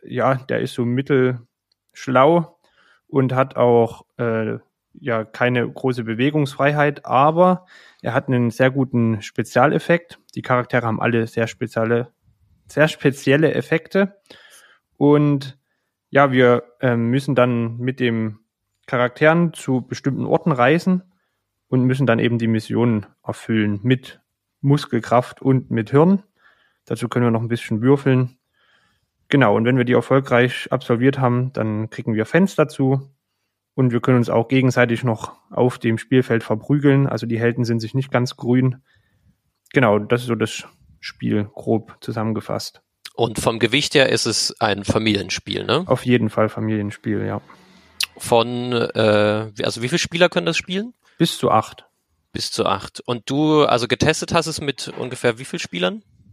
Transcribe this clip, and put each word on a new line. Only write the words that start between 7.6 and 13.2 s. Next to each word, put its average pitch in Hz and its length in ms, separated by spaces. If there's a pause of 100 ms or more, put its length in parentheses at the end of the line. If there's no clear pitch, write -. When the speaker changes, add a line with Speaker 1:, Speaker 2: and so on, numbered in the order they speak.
Speaker 1:
er 117 140
hat 139 140
einen 123 220
sehr 131 200
guten 120 500
Spezialeffekt. - 1000 (160)
Die - 60
Charaktere 123 460
haben 110 120
alle 117 280
sehr 113 200
spezielle, 117 640 (560)
sehr 151 200
spezielle 143 640